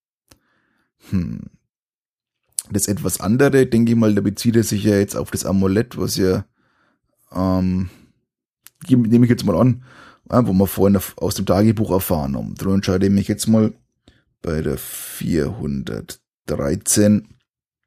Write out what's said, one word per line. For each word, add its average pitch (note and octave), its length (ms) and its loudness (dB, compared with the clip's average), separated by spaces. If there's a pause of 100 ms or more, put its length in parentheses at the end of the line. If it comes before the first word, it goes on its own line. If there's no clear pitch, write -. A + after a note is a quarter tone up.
(1120)
Hm. D#2 400 -6 (1200)
Das G#2 180 -4
etwas F#2+ 320 -4
andere, C3 460 2
denke A#2 260 2
ich A#2 60 2
mal, A2 160 4
da G2+ 60 0
bezieht G#2+ 360 0
er A2+ 80 4
sich G2+ 180 -4
ja G#2 140 2
jetzt G2+ 200 0
auf B1 140 -6
das - 160 -6
Amulett, G2 500 0
was G2 200 -4
ja, G2+ 280 0 (880)
ähm, F#2 560 -2 (1000)
ge-, B2+ 100 4
nehme A#2+ 280 4
ich A#2 60 4
jetzt A2 140 0
mal F2+ 120 0
an, A#2+ 280 2 (460)
ja, A#2+ 160 2
wo G2+ 60 0
wir F#2+ 140 4
vorhin G2 300 2
auf, - 200 -6
aus - 200 -4
dem F#2+ 100 -6
Tagebuch G#2 460 2
erfahren D2+ 440 -2
haben. G#1 200 -8
Darum G2 180 -2
entscheide G2 320 0
ich G2 60 4
mich G2 160 2
jetzt - 180 -4
mal A2 260 2 (680)
bei D#2+ 180 -4
der D2+ 160 -2
vierhundertdreizehn D2+ 2500 -2 (580)